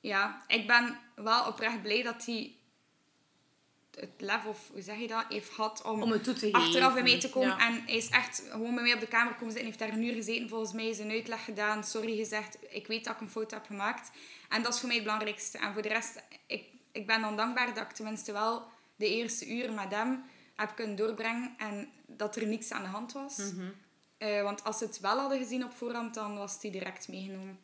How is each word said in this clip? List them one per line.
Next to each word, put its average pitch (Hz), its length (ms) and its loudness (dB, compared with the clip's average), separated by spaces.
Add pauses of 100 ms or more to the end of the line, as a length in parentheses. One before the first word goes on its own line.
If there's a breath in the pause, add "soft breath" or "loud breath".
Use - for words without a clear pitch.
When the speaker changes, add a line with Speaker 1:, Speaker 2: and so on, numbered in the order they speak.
Speaker 1:
Ja, 202 460 2
ik 220 200 2
ben 240 320 6 (160)
wel 220 320 4
oprecht 220 360 -2
blij 208 200 2
dat 233 240 -4
hij 233 260 -4 (1400)
het 202 280 -12
lef, 214 280 0
of 214 120 -6 (140)
hoe 196 100 -10
zeg 208 160 -10
je 233 80 -4
dat, 226 220 -2
heeft 208 240 -4
gehad 220 300 0
om 214 200 0
Speaker 2:
Om 226 80 4
het 214 140 4
toe 254 100 2
te 214 180 2
Speaker 1:
achteraf 262 400 8
bij 247 100 4
mij 247 100 8
Speaker 2:
geven. 262 180 4
Speaker 1:
te - 40 -10
komen. 262 220 6
Speaker 2:
Ja. 226 100 6
Speaker 1:
En 233 200 0
hij - 100 0
is 226 120 0
echt - 420 2
gewoon 226 240 -2
bij 240 80 0
mij 240 120 6
op 220 60 -2
de 220 60 -2
kamer 233 260 4
komen 233 200 -6
zitten, 233 120 -4
heeft 220 140 -6
daar 220 100 -2
een 220 140 0
uur 240 120 2
gezeten, 226 340 -2
volgens 220 240 -4
mij 220 200 -2
zijn 214 180 -4
uitleg 226 340 -4
gedaan, 214 400 0
sorry 220 320 0
gezegd, 214 420 -4 (100)
"Ik - 180 -8
weet 220 180 -4
dat 220 100 -4
ik 226 60 -12
een 214 100 -10
fout 220 200 -4
heb 214 160 -10
gemaakt." 208 440 -2 (380 loud breath)
En 220 140 2
dat 240 100 2
is 233 60 0
voor - 100 -4
mij 233 80 2
het 220 100 0
belangrijkste. 214 520 -2
En 202 140 -2
voor 208 100 -2
de 208 60 -2
rest, 220 340 -2 (240)
ik, - 180 -6 (280)
ik 202 140 -6
ben 226 140 6
dan 214 160 0
dankbaar 240 380 2
dat 226 100 -4
ik - 60 -12
tenminste 214 420 -6
wel 226 300 2 (340 loud breath)
de 214 120 2
eerste 226 400 0
uur 233 240 -2
met 202 180 -4
hem 240 340 0 (320 loud breath)
heb 214 180 -2
kunnen 214 220 -4
doorbrengen 226 640 0
en 214 300 -6 (180)
dat 214 300 -4
er 220 100 0
niks 226 240 -2
aan 202 120 -2
de 190 60 -4
hand 220 240 -6
was. 277 240 -8
Speaker 2:
Mhm. 185 320 -6 (500)
Speaker 1:
Eh, 208 240 2
want 202 220 -2
als 214 140 -2
ze 240 60 -2
het 220 160 -6
wel 202 180 4
hadden 269 200 2
gezien 254 260 -2
op 247 80 -8
voorhand, 233 420 -4
dan 208 240 -4
was 202 240 -6
hij 208 80 -4
direct 185 380 -6
meegenomen. 190 560 -10